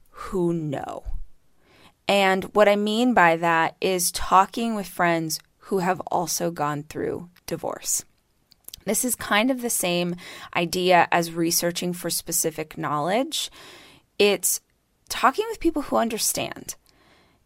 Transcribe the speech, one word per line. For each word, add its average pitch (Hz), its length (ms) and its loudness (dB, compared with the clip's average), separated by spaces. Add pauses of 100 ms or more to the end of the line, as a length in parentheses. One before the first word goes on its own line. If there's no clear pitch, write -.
(100)
who 175 420 -2
know. 151 520 -6 (1000)
And 190 380 4 (100)
what 208 140 8
I 202 80 6
mean 220 380 0
by 175 220 6
that 165 440 2
is 185 320 0
talking 220 640 2
with 202 120 -6
friends 165 540 0 (180)
who - 200 -2
have 180 300 0
also 170 420 -2
gone 147 320 -4
through - 480 -8 (160)
divorce. - 580 -6 (800)
This - 200 -2
is 247 100 -2
kind 220 360 0
of 254 120 -2
the 233 80 -4
same 175 460 0 (380)
idea 175 560 4
as 170 220 0
researching 175 640 -2
for 175 160 -6
specific 160 680 -4
knowledge. 165 720 -2 (680)
It's 202 420 2 (480)
talking 269 400 2
with 440 120 -8
people 320 220 0
who 254 140 -2
understand. - 800 -4 (720)